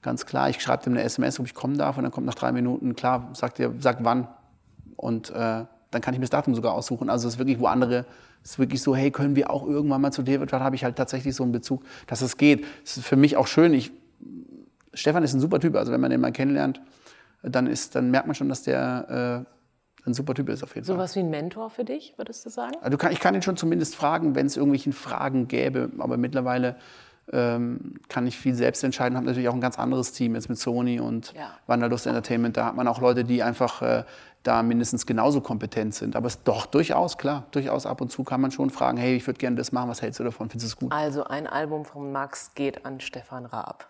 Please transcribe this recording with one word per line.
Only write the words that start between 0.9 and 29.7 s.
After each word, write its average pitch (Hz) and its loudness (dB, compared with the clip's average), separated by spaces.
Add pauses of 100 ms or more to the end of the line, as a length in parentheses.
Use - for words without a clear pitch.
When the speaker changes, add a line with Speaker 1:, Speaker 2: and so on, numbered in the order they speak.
Speaker 1:
eine 120 0
S 127 -2
M 127 0
S, 131 -2
ob 123 -4
ich - -14
kommen 139 -4
darf, 143 0
und 131 -2
dann 127 -2
kommt 127 -6
nach 120 -4
drei 127 0
Minuten, 123 -2
klar, 123 0
sagt - -6
er, 120 2
sagt 127 2
wann, 120 2 (720)
und, 113 -4
äh, - -14 (580)
dann 120 -2
kann 131 -2
ich 127 -4
mir 131 0
das 120 -2
Datum 143 2
sogar 113 0
aussuchen. 120 -4
Also 120 0
es 117 -4
ist 123 -12
wirklich, 131 0
wo 120 4
andere, 123 2 (380)
es - -16
ist - -10
wirklich 135 2
so, 139 2
hey, 135 2
können 143 2
wir - 2
auch 139 -2
irgendwann 143 2
mal 139 4
zu 139 -4
T 131 2
V 139 0
Total, 135 0
habe 135 0
ich 131 -4
halt 123 0
tatsächlich 131 -2
so 131 -2
einen 120 2
Bezug, 123 -2 (240)
dass 117 -4
es 127 -2
geht. 143 8 (180)
Das - -8
ist 123 -8
für - 4
mich 143 8
auch - 4
schön. 165 8
Ich, 127 2 (1000)
Stefan 160 2
ist 135 2
ein 135 4
super 160 4
Typ, 165 4
also 120 2
wenn 127 4
man 131 2
den 127 4
mal 123 2
kennenlernt, 139 0 (640)
dann 127 2
ist, 123 -4
dann 127 2
merkt 131 4
man 151 -2
schon, 139 -2
dass 131 -4
der, 127 -2 (600)
äh, - -4
ein 123 0
super 135 -4
Typ 135 -2
ist 113 -4
auf - -16
jeden 117 -8
Fall. 185 0
Speaker 2:
Sowas 180 -4
wie 196 0
ein 175 0
Mentor 180 -6
für 247 -6
dich, 262 -8
würdest - -12
du 233 -12
sagen? 240 -8
Speaker 1:
Also 131 -2
du 143 0
kann, 175 2
ich 170 -2
kann 185 4
ihn 190 0
schon 185 0
zumindest 165 0
fragen, 156 2
wenn 139 2
es 139 -2
irgendwelche 139 2
Fragen 131 -2
gäbe, 127 0 (100)
aber 123 -2
mittlerweile, 123 0 (540)
ähm, 120 -2 (120)
kann 123 -2
ich 120 -4
viel 127 0
selbst 123 2
entscheiden, 127 0
habe 123 -2
natürlich 123 2
auch 120 0
ein 123 0
ganz 123 -2